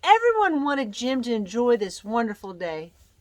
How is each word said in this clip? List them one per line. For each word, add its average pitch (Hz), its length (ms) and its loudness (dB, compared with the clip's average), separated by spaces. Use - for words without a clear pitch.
Everyone 415 600 4
wanted 277 280 -2
Jim 254 320 -2
to 240 100 -2
enjoy 226 440 0
this 196 260 -6
wonderful 214 500 -4
day. 170 400 -8